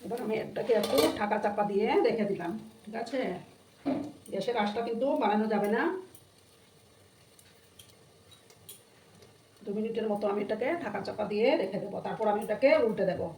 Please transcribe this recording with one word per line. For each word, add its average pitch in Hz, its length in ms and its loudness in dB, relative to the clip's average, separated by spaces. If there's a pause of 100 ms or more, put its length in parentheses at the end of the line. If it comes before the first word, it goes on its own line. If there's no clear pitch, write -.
(100)
এবার 214 160 -6
আমি 214 120 -2
এটাকে - 360 -2
একটু 214 220 2 (200)
ঢাকা 208 220 0
চাপা 208 260 0
দিয়ে 202 240 2 (140)
রেখে 226 240 2
দিলাম, 170 260 -2 (280)
ঠিক 214 140 -16
আছে? 240 260 -4 (1080)
গ্যাসের 202 280 -2
আঁচটা 208 260 0
কিন্তু 226 240 -2 (100)
বাড়ানো 214 300 2
যাবে 202 240 2
না। 233 120 2 (3750)
দু 208 120 -10
মিনিটের 220 360 -2
মতো 208 180 0
আমি 202 160 0
এটাকে 214 260 -2 (120)
ঢাকা 208 200 -6
চাপা 202 240 -6
দিয়ে 208 220 2 (100)
রেখে 202 220 -2
দেবো, 196 220 -6
তারপর 214 280 -4
আমি 208 140 2
এটাকে 220 260 2 (140)
উল্টে 208 240 0
দেবো। 170 200 -2 (120)